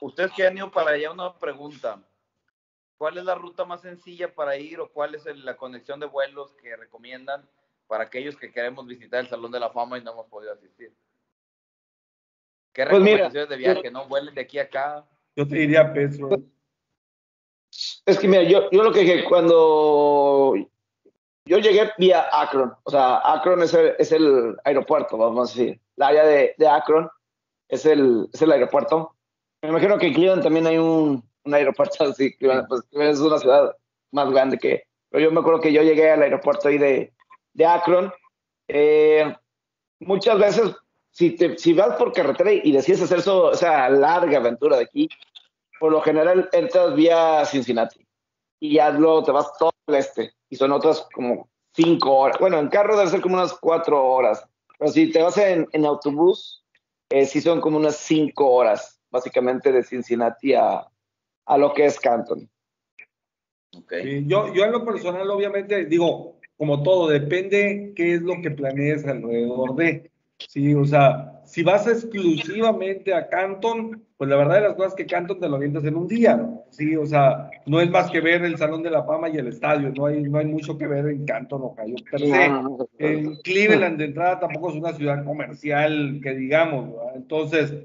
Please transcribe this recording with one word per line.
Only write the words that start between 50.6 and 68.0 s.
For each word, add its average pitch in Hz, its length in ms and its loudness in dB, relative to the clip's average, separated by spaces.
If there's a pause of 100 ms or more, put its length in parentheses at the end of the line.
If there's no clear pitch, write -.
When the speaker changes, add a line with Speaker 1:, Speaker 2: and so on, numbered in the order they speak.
Speaker 2:
otras 147 420 0
como 120 360 -6 (260)
cinco 160 440 2
horas. 135 200 2
Bueno, 175 220 2
en 143 80 -4
carro 208 280 2
debe 190 140 2
ser 185 100 0
como 180 140 -2
unas 180 200 -2
cuatro 160 520 0
horas, 123 420 0 (300)
pero 147 140 -2
si 160 180 4
te 160 100 2
vas 170 180 0
en, 185 340 2
en 156 120 0
autobús, 147 800 -2 (460)
eh, 135 160 2
sí 143 140 -2
son 165 200 0
como 156 180 0
unas 151 180 0
cinco 143 560 0
horas, 113 480 0 (100)
básicamente, 127 640 -2
de 123 100 4
Cincinnati 120 720 -4
a, 107 320 0 (600)
a 139 120 2
lo 143 160 2
que 147 120 2
es 139 120 0
Canton. - 500 -4 (1300)
Speaker 1:
Ok. 87 160 -18 (100)
Speaker 3:
Sí, 143 260 -6
yo, 190 260 -2
yo 190 100 2
en 220 80 0
lo 233 120 -4
personal, 185 460 -6
obviamente, 202 560 -4
digo, 165 520 -2 (180)
como 147 280 -2
todo, 180 240 2
depende 196 880 -2
qué 170 180 0